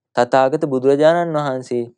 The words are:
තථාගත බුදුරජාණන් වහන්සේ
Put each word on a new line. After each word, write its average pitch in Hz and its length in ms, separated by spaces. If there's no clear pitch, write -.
තථාගත 131 500
බුදුරජාණන් 151 720
වහන්සේ 131 480